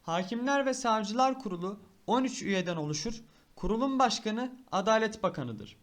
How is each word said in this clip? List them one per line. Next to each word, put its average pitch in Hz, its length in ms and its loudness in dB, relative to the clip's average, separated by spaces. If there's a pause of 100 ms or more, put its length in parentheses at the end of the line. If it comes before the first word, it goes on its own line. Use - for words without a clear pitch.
Hakimler 233 640 0
ve 262 80 0
Savcılar 240 640 2
Kurulu 190 420 -6 (260)
on 247 180 4
üç - 180 -4
üyeden 180 340 0
oluşur. 151 460 -4 (320)
Kurulun 262 440 0
başkanı 240 580 0 (160)
Adalet 220 500 2
Bakanı'dır. 120 600 -4